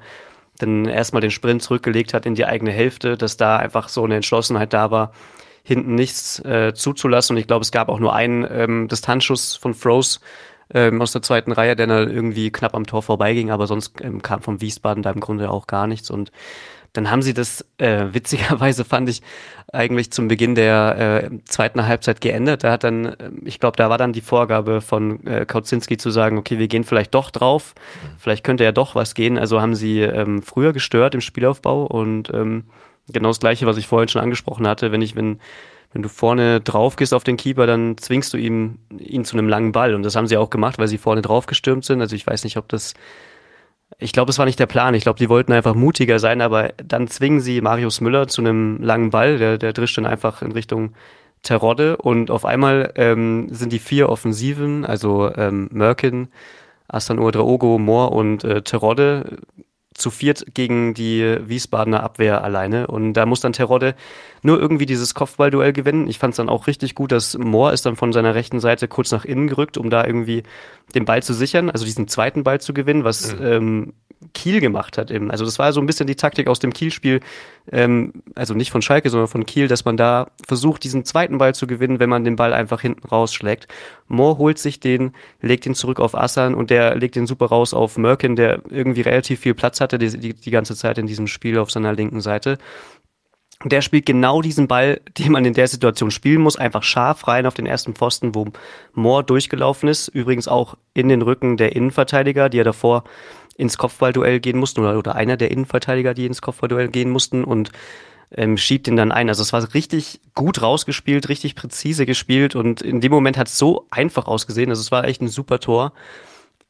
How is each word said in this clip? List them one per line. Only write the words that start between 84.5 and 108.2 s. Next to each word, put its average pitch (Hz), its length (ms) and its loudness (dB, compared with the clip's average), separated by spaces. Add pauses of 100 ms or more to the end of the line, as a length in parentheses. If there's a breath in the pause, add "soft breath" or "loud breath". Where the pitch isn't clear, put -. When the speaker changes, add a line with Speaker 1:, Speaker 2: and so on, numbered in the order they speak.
Speaker 1:
sich 143 220 -6
den, 127 340 0 (260 loud breath)
legt 123 280 0
ihn 131 80 -2
zurück 127 240 -4
auf 117 180 0
Aslan 127 380 0
und 120 160 0
der 120 240 4
legt 120 200 -2
den 120 120 -2
super 127 180 -2
raus 120 300 2
auf 117 240 0
Merkin, 120 360 2
der 117 260 2 (100)
irgendwie 127 300 -2
relativ 123 400 0
viel 120 120 2
Platz - 280 -2
hatte 127 180 -2
die, 113 180 0
die, 117 160 -8
die - 180 -12
ganze 113 240 0
Zeit 113 220 -2
in 110 80 -2
diesem 107 220 -6
Spiel 113 320 -2
auf 104 100 0
seiner 107 240 -2
linken 107 280 -4
Seite. 104 360 -2 (1080 loud breath)
Und - 80 -2
der 139 100 4
spielt 143 260 0
genau 131 340 4
diesen 151 260 0
Ball, 131 320 2 (100)
<laughs> - 100 -20
den 151 120 4
man 131 140 4
in 123 80 4
der 127 140 4
Situation 120 420 0
spielen 151 320 2
muss, 151 140 4
einfach 117 260 -2
scharf - 460 0
rein 123 180 2
auf 127 80 0
den 117 140 -6
ersten 123 260 -4
Pfosten, 120 400 -2
wo 107 120 -2 (480 loud breath)
Mohr 120 280 2
durchgelaufen 135 680 0
ist. 151 180 -2
Übrigens 123 400 -2
auch 123 280 0 (200)
in 127 120 2
den 131 140 4
Rücken 123 360 0
der 110 180 2
Innenverteidiger, 135 720 2
die 123 80 0
ja 117 60 6
davor 117 400 2 (560 loud breath)
ins 127 200 -2
Kopfballduell 127 600 2
gehen 123 200 -2
mussten, 131 220 -2
oder, 107 180 2
oder 107 160 -4
einer 113 200 0
der 123 140 0
Innenverteidiger, 127 640 -2
die 123 140 -4
ins 123 160 -8
Kopfballduell 123 460 -2
gehen 123 200 -2
mussten, 127 340 0
und, 113 280 -2 (580 loud breath)